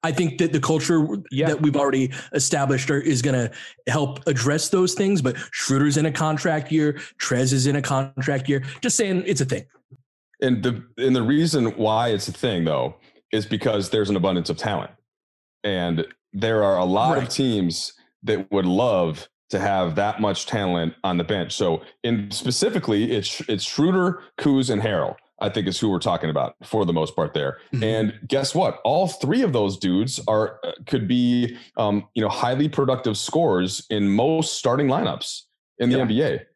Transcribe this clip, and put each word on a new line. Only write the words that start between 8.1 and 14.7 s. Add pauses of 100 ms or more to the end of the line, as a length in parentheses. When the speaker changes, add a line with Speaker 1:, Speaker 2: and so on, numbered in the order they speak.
Speaker 1:
year. (180)
Just
saying
it's
a
thing. (760)
Speaker 3:
And
the, (140)
and
the
reason (100)
why
it's
a
thing,
though, (360)
is
because
there's
an
abundance
of
talent. (760)